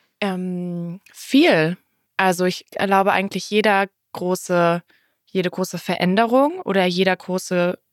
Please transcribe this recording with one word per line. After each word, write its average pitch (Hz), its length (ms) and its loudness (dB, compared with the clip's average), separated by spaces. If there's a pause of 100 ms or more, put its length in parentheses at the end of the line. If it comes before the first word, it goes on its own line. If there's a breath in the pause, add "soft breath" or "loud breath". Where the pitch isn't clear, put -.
(200 soft breath)
Ähm, 180 800 -6 (120)
viel. 185 640 2 (400)
Also 180 280 2
ich - 260 -4
glaube 190 420 2
eigentlich 196 380 -4
jeder 208 380 2 (240)
große, 175 680 0 (440)
jede 180 240 -2
große 180 280 -6
Veränderung 233 840 2
oder 196 240 0
jeder 185 320 2
große 180 640 -2 (140)